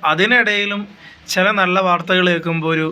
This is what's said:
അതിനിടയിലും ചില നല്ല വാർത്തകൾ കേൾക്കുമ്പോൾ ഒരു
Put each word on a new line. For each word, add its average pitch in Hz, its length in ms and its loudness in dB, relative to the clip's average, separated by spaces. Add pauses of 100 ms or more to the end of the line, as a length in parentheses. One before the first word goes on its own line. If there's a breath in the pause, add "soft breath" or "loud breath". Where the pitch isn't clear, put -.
(120)
അതിനിടയിലും 208 680 0 (520 loud breath)
ചില 185 140 2 (140)
നല്ല 185 260 2
വാർത്തകൾ 180 440 0
കേൾക്കുമ്പോൾ 165 440 -2
ഒരു 160 160 -2